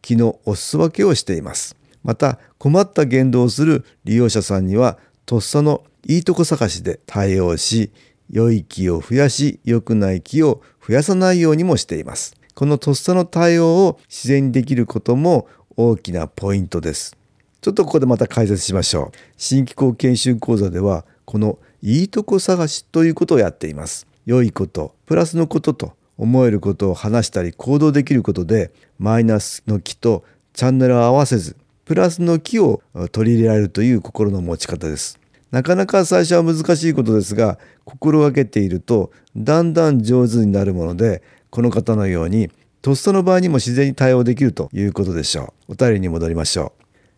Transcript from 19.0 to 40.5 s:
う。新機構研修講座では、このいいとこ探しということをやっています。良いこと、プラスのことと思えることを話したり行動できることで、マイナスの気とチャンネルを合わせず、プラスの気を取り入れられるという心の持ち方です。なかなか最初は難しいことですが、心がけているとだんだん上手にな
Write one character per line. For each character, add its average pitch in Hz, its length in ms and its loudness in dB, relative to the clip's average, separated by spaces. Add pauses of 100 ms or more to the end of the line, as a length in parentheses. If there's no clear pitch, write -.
う。 - 140 -12 (200)
新 135 260 0
機 120 100 -8
構 131 200 0
研 123 240 0
修 123 180 0
講 113 220 -2
座 98 120 0
で 87 120 -4
は、 95 240 0 (180)
こ - 140 -6
の 104 220 -2 (220)
い 131 220 0
い 196 60 -2
と 214 160 -4
こ 196 140 0
探 175 280 0
し - 240 -10
と 160 140 2
い 165 60 2
う 156 40 -4
こ 170 100 -2
と 160 100 2
を 123 40 4
や 95 100 2
っ - 80 -10
て 78 120 -8
い 78 40 -10
ま 73 140 -10
す。 - 180 -12 (200)
良 123 180 2
い 110 80 0
こ - 160 -6
と、 - 280 -10 (100)
プ 156 100 -2
ラ 170 100 2
ス 165 120 -4
の 165 100 0
こ 160 140 -2
と 151 120 0
と - 200 -12 (240)
思 123 280 2
え 117 60 4
る 104 80 0
こ 98 140 -2
と 95 180 -2
を - 20 -2
話 107 340 -2
し - 20 -16
た 92 120 -4
り 87 120 -6
行 143 260 0
動 151 140 4
で 143 100 2
き 139 100 -2
る 123 80 2
こ 98 120 -2
と 87 100 -4
で、 95 300 -2 (260)
マ 110 220 2
イ - 20 4
ナ 110 160 2
ス - 260 -10
の 107 140 -2
気 - 160 -12
と 110 300 -2 (280)
チ - 120 -2
ャ 127 60 2
ン 131 60 2
ネ 127 120 4
ル 123 80 4
を 120 60 4
合 120 100 4
わ 143 120 4
せ 127 120 0
ず、 80 180 -6 (300)
プ 160 100 -4
ラ 180 160 2
ス 170 100 -6
の 170 180 2
気 226 200 -2
を 135 220 2 (320)
取 113 180 2
り 117 60 4
入 113 60 4
れ 113 40 4
ら 110 80 4
れ 107 60 4
る 98 80 -2
と 101 120 -4
い 120 120 2
う 104 80 0
心 104 280 -2
の 98 120 -4
持 82 160 -6
ち - 100 -10
方 80 220 -8
で 73 80 -6
す。 - 200 -12 (320)
な 127 140 -2
か 180 140 0
な 196 80 0
か 190 180 2
最 175 200 2
初 175 120 2
は 170 80 4
難 165 320 0
し 160 140 0
い 156 40 0
こ 139 100 0
と 110 100 2
で 107 80 4
す 95 120 -6
が、 110 260 0 (260)
心 151 340 0
が 147 140 2
け 135 100 2
て 107 160 -4
い 98 80 2
る 87 140 -4
と 110 300 0 (260)
だ 147 260 2
ん 170 80 -2
だ 160 180 2
ん 127 140 2
上 123 240 4
手 110 120 -4
に 107 80 2
な 98 180 2